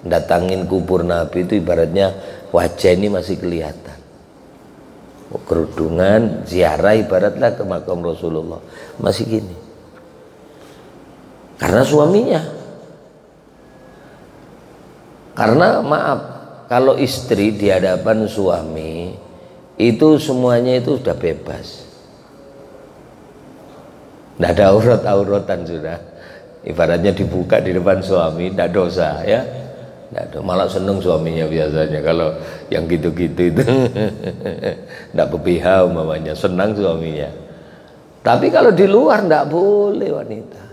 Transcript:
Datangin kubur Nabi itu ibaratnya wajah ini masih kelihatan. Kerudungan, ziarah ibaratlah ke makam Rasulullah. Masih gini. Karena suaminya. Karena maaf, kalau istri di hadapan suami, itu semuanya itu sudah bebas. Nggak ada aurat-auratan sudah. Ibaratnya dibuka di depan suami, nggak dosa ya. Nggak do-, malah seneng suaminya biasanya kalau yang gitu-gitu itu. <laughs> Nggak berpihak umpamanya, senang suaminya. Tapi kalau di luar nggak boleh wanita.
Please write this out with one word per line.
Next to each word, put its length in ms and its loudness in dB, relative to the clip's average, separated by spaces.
Datangin 560 0
kubur 400 0
Nabi 400 -2
itu 160 0
ibaratnya 560 0
wajah 480 2
ini 160 0
masih 240 -4
kelihatan. 640 -8
Kerudungan, 1160 0
ziarah 480 4
ibaratlah 580 2
ke 80 -8
makam 380 -4
Rasulullah. 580 -6
Masih 320 -2
gini. 280 -4
Karena 240 4
suaminya. 560 4
Karena 480 2
maaf, 360 -2
kalau 240 4
istri 560 0
di 160 0
hadapan 560 2
suami, 880 -4
itu 400 6
semuanya 640 2
itu 160 0
sudah 160 -2
bebas. 720 -6
Nggak 160 2
ada 160 6
aurat-auratan 960 2
sudah. 300 -8
Ibaratnya 560 0
dibuka 400 0
di 160 0
depan 320 0
suami, 480 -2
nggak 200 -2
dosa 520 -2
ya. 160 2
Nggak 180 -8
do-, 160 -10
malah 240 0
seneng 320 -2
suaminya 480 0
biasanya 560 -2
kalau 320 0
yang 160 -2
gitu-gitu 640 0
itu. 160 2
<laughs> 800 -10
Nggak 160 2
berpihak 560 2
umpamanya, 480 -4
senang 400 -2
suaminya. 560 -4
Tapi 320 2
kalau 240 6
di 80 6
luar 400 4
nggak 240 2
boleh 640 0
wanita. 500 -10